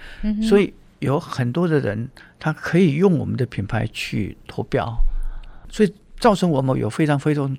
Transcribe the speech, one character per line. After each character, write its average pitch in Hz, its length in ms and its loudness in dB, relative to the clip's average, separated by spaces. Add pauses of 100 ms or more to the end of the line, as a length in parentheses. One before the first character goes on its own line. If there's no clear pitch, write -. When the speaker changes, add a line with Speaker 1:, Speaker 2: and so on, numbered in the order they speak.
(220)
Speaker 1:
嗯 214 140 -2
哼。 214 60 -4
Speaker 2:
所 214 180 6
以 - 120 0 (280)
有 135 180 0
很 - 320 -2
多 170 160 0
的 156 140 2
人， 113 280 -4 (300)
他 156 140 -4
可 - 260 -2
以 175 160 4
用 175 240 4
我 107 60 -2
们 101 120 -4
的 123 100 0
品 101 200 -8
牌 110 260 -2
去 - 440 -6 (100)
投 - 180 -8
标， 113 320 -4 (720)
所 - 160 2
以 175 80 0 (280)
造 214 140 6
成 175 140 0
我 135 140 2
们 131 160 0
有 113 100 -2
非 156 180 0
常， 147 120 2
非 151 160 0
常 139 240 -2